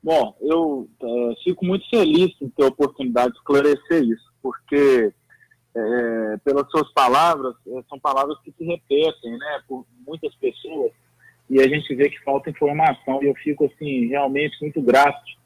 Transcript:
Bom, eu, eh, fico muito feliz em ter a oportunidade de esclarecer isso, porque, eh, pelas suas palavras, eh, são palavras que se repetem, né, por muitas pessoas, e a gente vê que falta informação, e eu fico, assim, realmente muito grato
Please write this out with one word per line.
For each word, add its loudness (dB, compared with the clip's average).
Bom, 2
eu, 0
eh, -2
fico -2
muito -4
feliz 2
em -10
ter 0
a 4
oportunidade 0
de -16
esclarecer 2
isso, -2
porque, 2
eh, -2
pelas 0
suas -2
palavras, 2
eh, -10
são -16
palavras -2
que -20
se -16
repetem, -2
né, -10
por -12
muitas -10
pessoas, -6
e 2
a 6
gente -4
vê 2
que -14
falta -4
informação, 0
e 2
eu 0
fico, -2
assim, -2
realmente -2
muito -6
grato 2